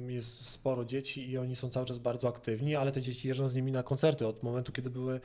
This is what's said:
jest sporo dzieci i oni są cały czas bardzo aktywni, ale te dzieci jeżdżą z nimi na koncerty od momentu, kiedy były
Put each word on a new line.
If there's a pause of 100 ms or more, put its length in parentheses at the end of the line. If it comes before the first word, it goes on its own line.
jest
sporo
dzieci
i
oni
są
cały
czas
bardzo
aktywni,
ale
te
dzieci
jeżdżą
z
nimi
na
koncerty
od
momentu,
kiedy
były